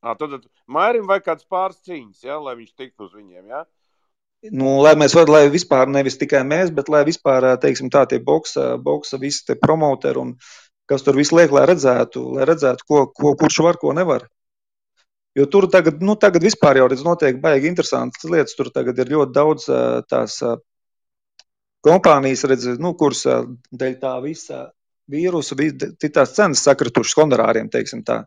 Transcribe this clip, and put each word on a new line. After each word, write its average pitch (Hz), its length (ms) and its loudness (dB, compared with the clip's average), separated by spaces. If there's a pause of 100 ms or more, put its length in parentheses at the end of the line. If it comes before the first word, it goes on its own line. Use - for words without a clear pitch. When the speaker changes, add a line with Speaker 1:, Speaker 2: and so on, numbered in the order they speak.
Speaker 1:
Ā, 117 120 -8
tad, 143 220 -12
tad 123 80 -20 (220)
Mairim 196 420 -4
vajag 196 180 -2
kāds 160 220 -8
pāris 190 340 -6
cīņas, 131 400 -18
ja, 139 160 -10
lai 135 200 -12
viņš 110 120 -20
tiktu 113 380 -20
uz - 80 -20
viņiem, 95 340 -20
ja? 147 120 -12 (880)
Speaker 2:
Nu, 135 320 -2
lai 156 160 8
mēs 147 160 2
var-, 160 160 6
lai 151 200 8
vispār 135 400 0
nevis 139 280 -2
tikai 135 280 -2
mēs, 165 280 -2
bet 143 160 -4
lai 147 160 4
vispār, 131 440 0
ā, 127 80 0
teiksim 131 320 -2
tā, 139 160 4
tie 123 120 -4
boksa, 135 600 -4
boksa 143 400 -6
visi 143 280 -8
te 143 120 -6
promoteri 143 640 -2
un 123 100 -10 (540)
kas 139 160 -2
tur 135 160 2
visu 147 160 0
liek, 165 160 6
lai 139 160 4
redzētu, 127 560 0 (140)
lai 135 100 0
redzētu, 143 400 0
ko, 143 240 2
ko, 147 280 0
kurš 156 240 0
var, 170 160 2
ko 143 160 -2
nevar. 160 320 -4 (1040)
Jo 139 160 2
tur 196 160 2
tagad, 165 400 2
nu, 208 80 0
tagad 190 320 2
vispār 156 320 2
jau, 131 140 6
redz, 131 100 -4
notiek 151 400 -2
baigi 143 300 0
interesantas 151 580 -6
lietas. 160 240 -2
Tur 131 160 -6
tagad 123 320 -6
ir 123 140 -4
ļoti 135 180 -2
daudz, 147 320 0
ā, 131 140 -2 (260)
tās, 120 300 -4 (100)
ā, 120 60 -2 (1300)
kompānijas, 143 680 4
redz, 123 160 0 (100)
nu, 170 220 -4
kuras, 139 260 -2
ā, 127 140 0 (340)
dēļ 131 300 -6
tā 131 80 -6 (100)
visa 147 380 -14 (500)
vīrusa, 156 480 -4
vi-, 151 160 0
de-, - 240 -10
ti-, 151 160 -6
tās 135 240 2
cenas 180 300 0
sakritušas 123 500 0
honorāriem, 113 560 2
teiksim 117 320 -6
tā. 117 220 -4